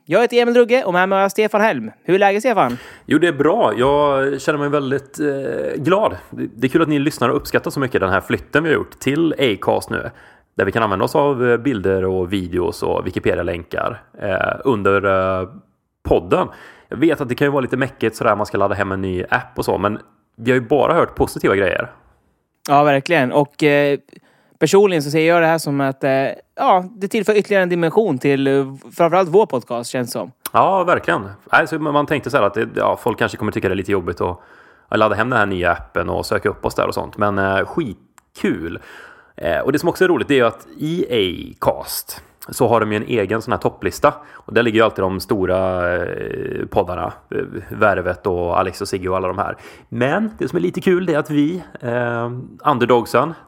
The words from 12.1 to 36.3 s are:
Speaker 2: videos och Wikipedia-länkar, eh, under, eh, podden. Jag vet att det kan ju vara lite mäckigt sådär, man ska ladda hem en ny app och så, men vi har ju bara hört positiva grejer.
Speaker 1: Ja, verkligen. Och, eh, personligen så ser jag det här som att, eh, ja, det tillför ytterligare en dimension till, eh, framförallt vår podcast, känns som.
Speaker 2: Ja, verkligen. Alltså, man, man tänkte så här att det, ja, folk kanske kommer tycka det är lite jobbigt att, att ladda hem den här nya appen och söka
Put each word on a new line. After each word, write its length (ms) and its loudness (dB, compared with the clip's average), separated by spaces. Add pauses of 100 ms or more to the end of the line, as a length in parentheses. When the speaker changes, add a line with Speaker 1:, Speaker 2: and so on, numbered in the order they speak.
Speaker 2:
videos 500 -2
och 240 -2
Wikipedia-länkar, 960 -4 (160)
eh, 460 -2
under, 800 2
eh, 60 -8 (600)
podden. 400 0 (400)
Jag 80 -10
vet 240 2
att 80 -6
det 60 -6
kan 120 0
ju 60 0
vara 80 0
lite 160 -2
mäckigt 400 -2
sådär, 200 2
man 100 -2
ska 120 -4
ladda 160 0
hem 180 -2
en 80 -4
ny 300 -4
app 280 -4
och 60 -4
så, 140 0
men 200 -2 (380)
vi 140 -2
har 100 2
ju 80 -6
bara 260 2
hört 200 0
positiva 420 0
grejer. 360 0 (760)
Speaker 1:
Ja, 160 6
verkligen. 480 2
Och, 300 0
eh, 360 4 (600)
personligen 440 4
så 80 -8
ser 180 2
jag 140 6
det 40 4
här 120 4
som 220 -2
att, 240 -2
eh, 240 0 (280)
ja, 280 2 (120)
det 120 -6
tillför 280 0
ytterligare 260 2
en 60 0
dimension 500 0
till, 280 0
eh, 280 0 (220)
framförallt 320 4
vår 180 4
podcast, 440 -6
känns 220 -4
som. 200 -8 (200)
Speaker 2:
Ja, 320 4
verkligen. 440 0 (220)
Alltså, 280 2
man, 140 -2
man 140 2
tänkte 240 -2
så 60 2
här 80 4
att 100 0
det, 200 -2
ja, 220 0
folk 220 -2
kanske 200 -2
kommer 140 -4
tycka 160 -2
det 60 0
är 20 -2
lite 160 -4
jobbigt 280 -4
att, 200 -4 (480)
att 100 0
ladda 160 4
hem 160 0
den 80 2
här 80 4
nya 260 0
appen 360 -4
och 180 -4
söka 220 -2